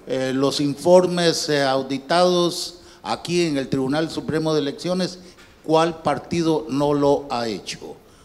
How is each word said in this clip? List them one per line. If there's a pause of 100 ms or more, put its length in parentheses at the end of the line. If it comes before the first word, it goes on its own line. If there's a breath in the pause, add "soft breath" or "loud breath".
eh,
los
informes,
eh,
auditados (220 loud breath)
aquí
en
el
Tribunal
Supremo
de
Elecciones. (440 loud breath)
¿Cuál
partido
no
lo
ha
hecho? (300 loud breath)